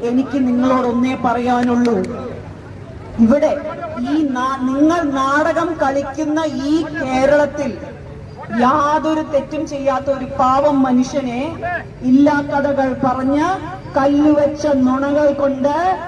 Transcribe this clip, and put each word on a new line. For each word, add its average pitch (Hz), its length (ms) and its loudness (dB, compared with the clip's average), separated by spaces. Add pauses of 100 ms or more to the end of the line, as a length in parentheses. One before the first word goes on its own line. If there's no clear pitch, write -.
എനിക്ക് 254 300 0
നിങ്ങളോടൊന്നേ 247 800 2 (100)
പറയാനുള്ളൂ, 240 720 2 (1200)
ഇവിടെ 285 380 4 (440)
ഈ 285 220 0
നാ-, 269 380 -2
നിങ്ങൾ 285 420 2
നാടകം 311 800 0
കളിക്കുന്ന 285 640 -2
ഈ 294 400 -2
കേരളത്തിൽ 285 920 0 (840)
യാതൊരു 302 600 2
തെറ്റും 302 460 -4
ചെയ്യാത്ത 277 440 -2
ഒരു 262 140 -2
പാവം 269 580 2
മനുഷ്യനെ 254 760 0 (440)
ഇല്ലാ 285 400 4
കഥകൾ 277 640 0
പറഞ്ഞ് 262 400 0 (520)
കല്ലുവെച്ച 285 720 2
നുണകൾ 277 680 2
കൊണ്ട് 285 600 0 (140)